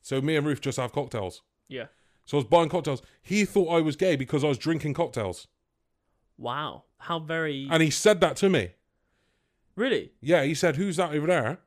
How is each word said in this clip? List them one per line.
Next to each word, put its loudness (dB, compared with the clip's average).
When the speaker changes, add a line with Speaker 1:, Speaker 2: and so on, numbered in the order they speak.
Speaker 1:
So -4
me 0
and 0
Ruth -2
just -4
have -4
cocktails. -6
Speaker 2:
Yeah. -12
Speaker 1:
So -4
I 4
was -2
buying 6
cocktails. -2
He 0
thought 2
I 4
was 0
gay 2
because -2
I 2
was 0
drinking -2
cocktails. -4
Speaker 2:
Wow. -8
How -6
very -6
Speaker 1:
And 4
he 4
said 4
that 2
to 4
me. 2
Speaker 2:
Really? -2
Speaker 1:
Yeah, 2
he -2
said, 0
"Who's -2
that -2
over -2
there?" 0